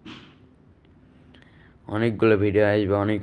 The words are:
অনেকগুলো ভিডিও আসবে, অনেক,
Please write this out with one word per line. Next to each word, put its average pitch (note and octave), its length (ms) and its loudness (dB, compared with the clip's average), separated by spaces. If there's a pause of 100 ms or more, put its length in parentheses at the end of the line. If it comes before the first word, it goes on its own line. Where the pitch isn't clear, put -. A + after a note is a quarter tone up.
(1900)
অনেকগুলো A2 480 0
ভিডিও G2+ 300 2
আসবে, G2+ 280 0
অনেক, G2+ 280 -2